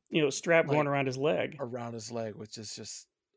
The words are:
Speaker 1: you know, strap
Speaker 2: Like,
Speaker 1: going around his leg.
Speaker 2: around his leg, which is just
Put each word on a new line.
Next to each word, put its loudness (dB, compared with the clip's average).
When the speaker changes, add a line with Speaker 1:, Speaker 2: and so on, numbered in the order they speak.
Speaker 1:
you 4
know, 6
strap 4
Speaker 2:
Like, 2
Speaker 1:
going 4
around 2
his -2
leg. 0
Speaker 2:
around -8
his -10
leg, -4
which -14
is -12
just -14